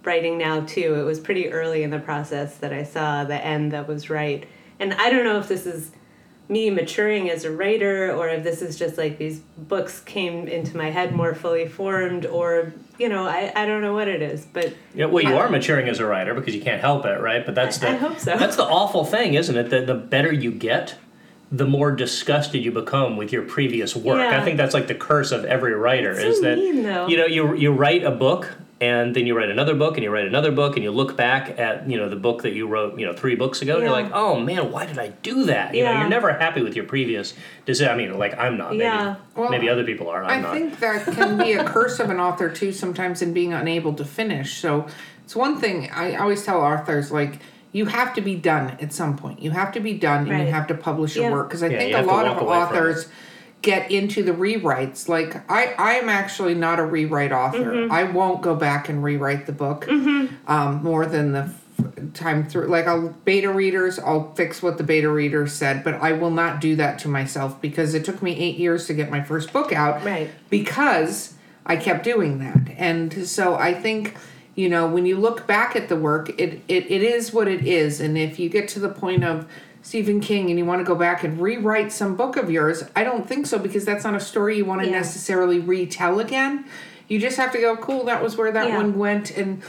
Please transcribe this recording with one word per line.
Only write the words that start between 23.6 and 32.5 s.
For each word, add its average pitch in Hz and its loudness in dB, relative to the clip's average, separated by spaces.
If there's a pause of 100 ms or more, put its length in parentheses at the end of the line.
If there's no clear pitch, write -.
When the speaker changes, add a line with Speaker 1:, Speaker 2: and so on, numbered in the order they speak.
Speaker 2:
work. 131 2
Speaker 1:
Yeah. 233 2
Speaker 2:
I - 0
think 160 2
that's, 139 2
like, 131 2
the - -4
curse - 0
of 120 0
every 123 2
writer 110 2
Speaker 1:
It's 95 -4
so - 2
Speaker 2:
is 440 6
that, 311 4
Speaker 1:
mean, 330 2
though. 185 0
Speaker 2:
you 170 4
know, 165 6
you, 160 2
you 147 4
write 143 4
a 139 2
book, 131 2 (300)
and 120 2
then 123 4
you 120 2
write 107 2
another 143 2
book, 151 2
and 127 -2
you 104 -2
write 104 0
another 143 2
book, 143 2
and 110 0
you 104 -2
look 131 0
back 131 0
at, 117 -2
you 123 0
know, 104 -2
the 101 -6
book 117 0
that - -2